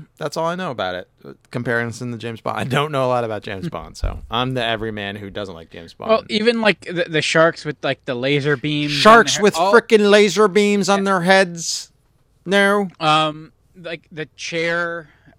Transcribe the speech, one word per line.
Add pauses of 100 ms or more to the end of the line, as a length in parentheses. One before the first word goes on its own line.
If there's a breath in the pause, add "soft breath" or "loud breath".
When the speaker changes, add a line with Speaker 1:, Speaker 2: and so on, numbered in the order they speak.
(180)
Speaker 1:
that's
all
I
know
about
it. (420)
Comparison
to
James
Bond.
I
don't
know
a
lot
about
James
Speaker 2:
Hmm.
Speaker 1:
Bond,
so (100)
I'm
the
everyman
who
doesn't
like
James
Bond.
Speaker 2:
Well,
even,
like,
the,
the
sharks
with,
like,
the
laser
beams
on
Speaker 1:
Sharks
Speaker 2:
their
Speaker 1:
with
Speaker 2:
head.
Oh.
Speaker 1:
frickin'
laser
beams
on
Speaker 2:
Yeah.
Speaker 1:
their
heads. (540)
No. (100)
Speaker 2:
Um, (240)
like,
the (100)
chair, (300 soft breath)